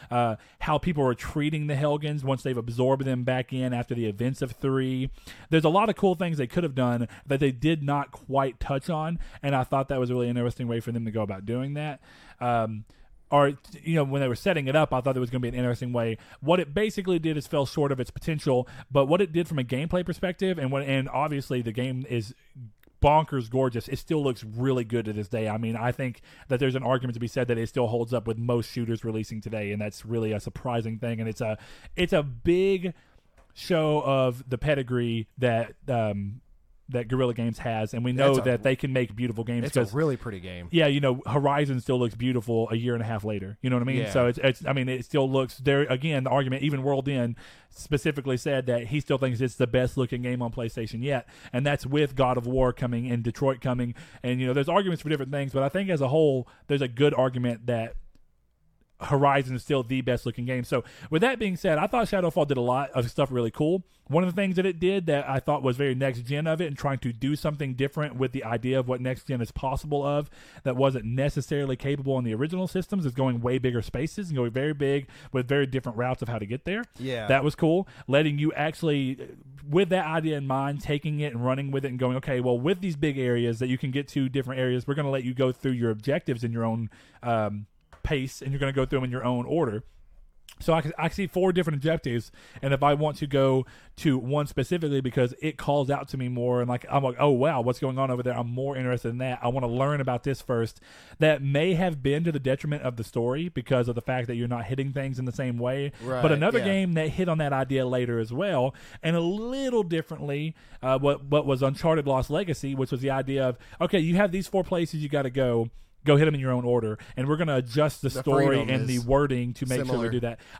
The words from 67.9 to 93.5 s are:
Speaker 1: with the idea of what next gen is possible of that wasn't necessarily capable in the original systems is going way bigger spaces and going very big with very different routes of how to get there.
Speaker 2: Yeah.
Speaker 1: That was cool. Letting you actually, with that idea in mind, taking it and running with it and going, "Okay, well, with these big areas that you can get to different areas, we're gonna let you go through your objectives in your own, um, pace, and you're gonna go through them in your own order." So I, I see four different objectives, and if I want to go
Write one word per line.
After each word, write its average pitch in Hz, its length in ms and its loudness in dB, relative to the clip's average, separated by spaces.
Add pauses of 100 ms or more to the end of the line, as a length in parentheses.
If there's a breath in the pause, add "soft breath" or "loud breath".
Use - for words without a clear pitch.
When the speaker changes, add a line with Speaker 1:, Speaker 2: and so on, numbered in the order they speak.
Speaker 1:
with 131 160 0
the 135 100 -4
idea 120 340 0
of 127 120 0
what 127 100 -2
next 127 280 -6
gen 131 120 -2
is 113 120 -4
possible 139 540 -2
of 147 240 0 (340 loud breath)
that 127 120 0
wasn't 131 300 2
necessarily 135 720 0
capable 135 400 -2
in 123 80 0
the 110 80 0
original 160 340 -2
systems 185 380 -2
is 123 80 -2
going 127 260 2
way 123 180 0
bigger 120 240 0
spaces 160 480 -4
and 151 60 -4
going 120 160 0
very 135 220 -2
big 139 340 0 (240 loud breath)
with 127 160 0
very 139 200 4
different 123 300 -4
routes 123 240 -2
of 117 60 -8
how 113 120 -4
to 107 60 -6
get 117 200 -8
there. 202 180 -4 (140)
Speaker 2:
Yeah. 120 300 -6
Speaker 1:
That 135 180 6
was 147 100 0
cool. 170 320 2 (200 loud breath)
Letting 147 300 4
you 151 140 0
actually, 147 640 -2 (480)
with 170 240 4
that 180 180 2
idea 156 300 0
in 139 100 -4
mind, 139 340 0
taking 147 400 -2
it 147 120 -2
and 117 120 -2
running 135 260 0
with 135 140 -2
it - 40 -2
and 123 100 -6
going, 127 180 0
"Okay, 131 240 -2
well, 123 180 2
with 180 220 0
these 175 160 -2
big 143 200 0
areas 120 420 2
that 127 80 0
you 127 100 0
can 131 140 -4
get 139 180 -4
to 135 180 0
different 131 320 -2
areas, 127 280 0
we're 139 80 0
gonna 143 160 -2
let 135 120 0
you 127 100 -4
go 127 200 2
through 131 200 -2
your 117 180 2
objectives 123 520 -2
in 117 80 -2
your 117 140 -2
own, 113 240 -2 (340 loud breath)
um, 107 440 -2 (340)
pace, 135 400 -2
and 131 100 -6
you're 139 80 -2
gonna 135 140 -2
go 135 140 2
through 143 100 0
them 127 80 0
in 123 60 -4
your 123 120 -6
own 123 220 0
order." 127 380 0 (800)
So 165 120 4
I, 156 240 0
I 160 100 0
see 196 180 -2
four 185 280 2
different 165 240 2
objectives, 127 540 0 (300 loud breath)
and 135 120 2
if 135 100 2
I 147 100 6
want 147 240 0
to 151 100 -4
go 135 380 4 (320 loud breath)